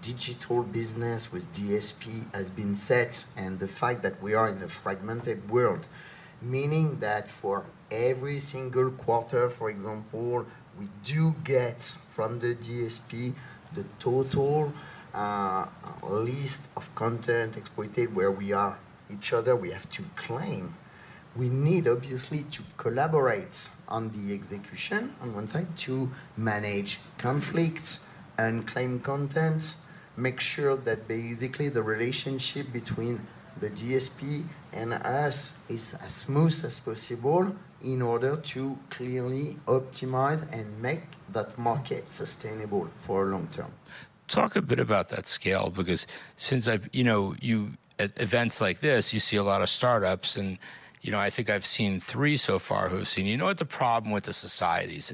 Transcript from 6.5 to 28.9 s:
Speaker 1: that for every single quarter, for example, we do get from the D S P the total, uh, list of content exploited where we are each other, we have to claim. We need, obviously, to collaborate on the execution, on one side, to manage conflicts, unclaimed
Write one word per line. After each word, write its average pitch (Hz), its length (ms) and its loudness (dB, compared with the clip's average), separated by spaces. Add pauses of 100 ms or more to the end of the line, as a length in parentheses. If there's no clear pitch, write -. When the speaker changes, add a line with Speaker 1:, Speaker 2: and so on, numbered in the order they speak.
Speaker 1:
that 104 280 0
for - 360 -2 (260)
every 127 480 2
single 131 520 0
quarter, 120 580 2
for 113 200 -4
example, 110 760 -4 (340)
we - 80 -8 (160)
do 156 400 4
get 123 380 2 (320)
from 117 260 -2
the 120 140 0
D 117 320 -6
S 113 140 -6
P 123 340 -6 (400)
the - 100 -6 (160)
total, 139 720 2 (420)
uh, 101 520 0 (380)
list 123 640 -2 (100)
of - 180 -10
content 113 600 0
exploited 104 580 -2
where 98 160 4
we 98 220 -2
are 98 260 2 (320)
each 104 220 -2
other, 120 200 4
we 92 180 0
have - 180 -12
to - 160 -10 (100)
claim. 117 580 -6 (600)
We 123 140 2
need, 156 380 4
obviously, 131 640 0
to - 120 -10 (140)
collaborate 127 920 2 (180)
on 113 240 -2
the 101 220 -2
execution, 104 880 -4
on 117 140 -6
one 107 120 -4
side, 170 320 -2
to 131 300 -2 (280)
manage 104 600 0 (180)
conflicts, 151 840 0 (380)
unclaimed 117 640 0